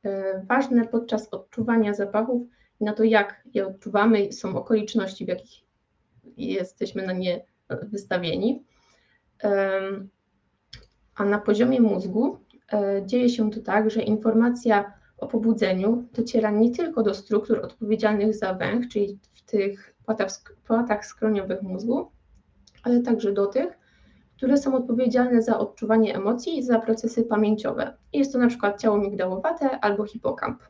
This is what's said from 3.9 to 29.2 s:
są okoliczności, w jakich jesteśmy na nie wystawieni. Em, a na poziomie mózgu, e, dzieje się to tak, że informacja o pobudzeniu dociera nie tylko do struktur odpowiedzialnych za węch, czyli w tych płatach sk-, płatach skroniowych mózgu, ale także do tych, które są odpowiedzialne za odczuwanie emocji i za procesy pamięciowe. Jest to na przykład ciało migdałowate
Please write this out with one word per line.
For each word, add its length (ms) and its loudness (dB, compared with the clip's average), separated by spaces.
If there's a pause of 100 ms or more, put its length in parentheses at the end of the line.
są 240 -6
okoliczności, 680 -2
w 40 -8
jakich 340 -8 (760)
jesteśmy 720 -6
na 60 -4
nie 320 -4 (380)
wystawieni. 800 -4 (800)
Em, 680 -2 (1040)
a 100 -4
na 140 2
poziomie 420 2
mózgu, 580 2 (340)
e, 340 -2
dzieje 220 2
się 220 0
to 100 -8
tak, 300 2
że 120 -2
informacja 920 2 (260)
o 80 -10
pobudzeniu 840 0
dociera 380 0
nie 200 4
tylko 320 -2
do 120 2
struktur 460 0
odpowiedzialnych 720 0
za 200 -4
węch, 340 -2
czyli 300 -2 (140)
w 100 -20
tych 520 -4 (100)
płatach 240 -2
sk-, 260 -16 (120)
płatach 400 0
skroniowych 560 -2
mózgu, 480 -4 (720)
ale 180 4
także 320 0
do 140 2
tych, 320 -2 (580)
które 200 2
są 180 0
odpowiedzialne 680 2
za 160 2
odczuwanie 560 2
emocji 440 -2
i 40 -4
za 160 2
procesy 440 -2
pamięciowe. 720 0 (160)
Jest 200 0
to 60 -2
na 100 4
przykład 320 -2
ciało 180 2
migdałowate 840 -2